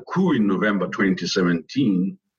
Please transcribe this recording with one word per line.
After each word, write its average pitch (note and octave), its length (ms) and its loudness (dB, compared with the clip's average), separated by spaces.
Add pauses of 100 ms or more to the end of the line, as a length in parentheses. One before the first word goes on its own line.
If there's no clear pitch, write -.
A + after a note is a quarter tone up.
(120)
coup F3+ 200 2
in A2 160 2
November F#2+ 400 0
twenty F#2 400 0
seventeen F#2 920 0 (220)